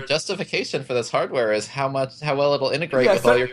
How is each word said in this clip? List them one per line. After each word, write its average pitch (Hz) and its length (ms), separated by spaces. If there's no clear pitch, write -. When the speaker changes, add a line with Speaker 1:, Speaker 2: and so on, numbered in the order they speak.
Speaker 1:
justification 165 760
for 131 120
this 120 160
hardware 131 420
is 107 140
how 139 220
much, 135 320
how 151 140
well 143 200
it'll 135 160
integrate 139 340
Speaker 2:
Yes, 190 120
Speaker 1:
with - 100
all 120 60
Speaker 2:
sir. 123 40
Speaker 1:
your 127 140